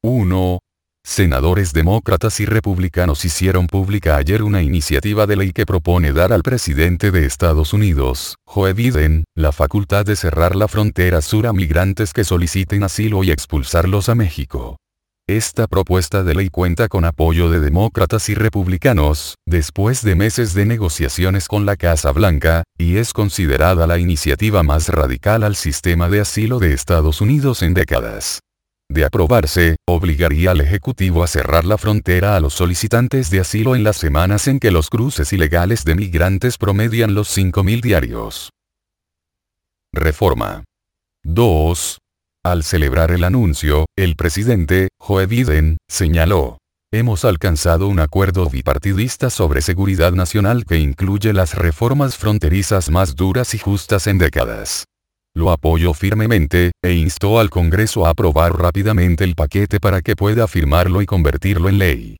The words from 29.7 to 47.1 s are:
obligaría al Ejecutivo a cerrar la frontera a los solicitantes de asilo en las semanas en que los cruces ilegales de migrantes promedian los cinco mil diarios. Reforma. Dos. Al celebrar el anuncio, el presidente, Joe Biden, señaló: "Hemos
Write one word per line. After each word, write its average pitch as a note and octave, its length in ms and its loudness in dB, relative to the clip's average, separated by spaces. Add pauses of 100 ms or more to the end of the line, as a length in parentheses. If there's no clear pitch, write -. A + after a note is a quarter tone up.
obligaría E2+ 640 0
al E2+ 100 2
Ejecutivo F2+ 640 0
a F2 60 0
cerrar D#2+ 360 0
la G2+ 140 0
frontera G2+ 560 0
a F#2 60 2
los D2 140 0
solicitantes A#2 760 0
de F#2+ 80 2
asilo A2 380 0
en G#2+ 80 2
las G#2+ 140 0
semanas F2+ 500 0
en C3+ 100 2
que A2 140 2
los D#2 180 2
cruces A2+ 420 -2
ilegales F2 520 0
de D#2+ 100 2
migrantes F#2+ 640 0
promedian A2 560 0
los G#2 140 -2
cinco F#2+ 340 0
mil G#2+ 180 0
diarios. B1 680 -4 (1400)
Reforma. A1+ 680 0 (580)
Dos. E2+ 760 0 (460)
Al F2 200 0
celebrar D#2+ 480 0
el F2 100 0
anuncio, D#2 640 0 (100)
el F2+ 200 0
presidente, F#2+ 720 0 (100)
Joe F#2+ 280 0
Biden, D#2+ 500 0 (120)
señaló: E2 720 0 (340)
"Hemos A2+ 320 0